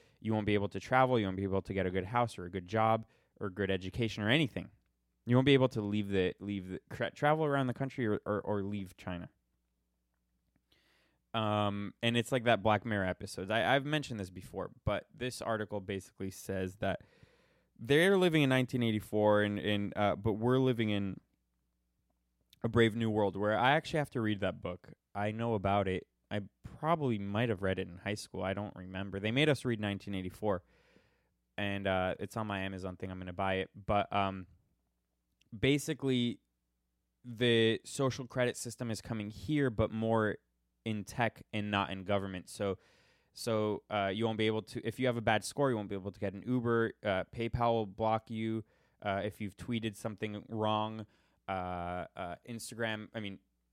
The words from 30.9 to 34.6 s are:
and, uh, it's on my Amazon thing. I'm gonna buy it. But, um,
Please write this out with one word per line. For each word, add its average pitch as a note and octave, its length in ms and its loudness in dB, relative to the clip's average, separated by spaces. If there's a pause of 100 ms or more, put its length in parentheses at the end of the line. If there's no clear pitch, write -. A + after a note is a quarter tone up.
and, G2 300 -4
uh, F#2 340 2
it's G2 160 -8
on A2 120 -4
my G2+ 140 -2
Amazon F#2+ 340 -6
thing. F#2 160 -8
I'm F#2 80 -8
gonna F#2 140 -8
buy F#2+ 220 0
it. F#2 140 -2 (160)
But, G2+ 260 0
um, F#2+ 360 -2 (1080)